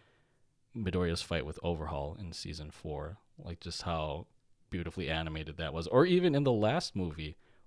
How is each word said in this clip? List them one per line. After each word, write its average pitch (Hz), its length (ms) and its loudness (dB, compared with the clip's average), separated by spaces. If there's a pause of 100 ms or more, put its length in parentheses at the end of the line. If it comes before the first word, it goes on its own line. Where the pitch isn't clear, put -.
(760)
Midoriya's 90 460 2
fight 82 240 0
with 76 180 -8
Overhaul 76 560 -2
in 90 140 -8
season 78 380 -8
four, 76 460 -8 (200)
like, 85 220 -10
just - 240 -8
how 78 440 -2 (420)
beautifully 85 400 -4
animated 80 480 -2
that 80 160 -4
was. 82 140 -4
Or 135 180 8
even 180 300 6
in 143 80 4
the 135 80 6
last 113 440 2
movie 80 400 -2 (320)